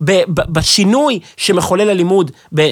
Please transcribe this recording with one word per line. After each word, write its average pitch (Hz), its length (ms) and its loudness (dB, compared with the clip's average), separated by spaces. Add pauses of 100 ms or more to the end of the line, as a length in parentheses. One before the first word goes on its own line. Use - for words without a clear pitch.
ב-, 160 100 0
ב-, 180 420 0
בשינוי 214 680 0 (180)
שמחולל 190 520 0
הלימוד 180 420 0 (200)
ב-, 151 100 0 (100)